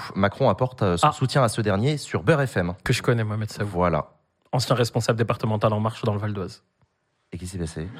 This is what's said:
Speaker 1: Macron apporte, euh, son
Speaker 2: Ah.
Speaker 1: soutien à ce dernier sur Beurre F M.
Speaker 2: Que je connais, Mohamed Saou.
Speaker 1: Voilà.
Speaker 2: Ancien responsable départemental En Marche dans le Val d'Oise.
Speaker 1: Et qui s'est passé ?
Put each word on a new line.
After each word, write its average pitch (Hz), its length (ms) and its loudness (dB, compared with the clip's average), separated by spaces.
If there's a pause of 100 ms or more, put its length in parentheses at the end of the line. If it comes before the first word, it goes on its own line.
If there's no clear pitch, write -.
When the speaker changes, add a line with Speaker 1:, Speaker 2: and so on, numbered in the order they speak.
(160)
Speaker 1:
Macron 101 340 2
apporte, 123 340 0
euh, 87 140 4
son 147 100 4
Speaker 2:
Ah. 151 40 4
Speaker 1:
soutien 135 320 2
à 117 60 6
ce 117 120 -2
dernier 107 360 0
sur 101 260 -4
Beurre 139 240 4
F - 100 -6
M. 90 160 0 (100)
Speaker 2:
Que - 100 2
je - 80 -2
connais, 117 220 2
Mohamed 107 280 -4
Saou. 104 160 -4
Speaker 1:
Voilà. 87 440 0 (400)
Speaker 2:
Ancien 131 240 0
responsable 117 420 0
départemental 110 560 0
En 107 60 0
Marche 110 240 -2
dans 107 100 2
le 104 60 -2
Val 104 140 -4
d'Oise. 92 300 -10 (680)
Speaker 1:
Et 85 60 -10
qui 87 80 -10
s'est 90 140 -8
passé ? 82 280 -6 (120)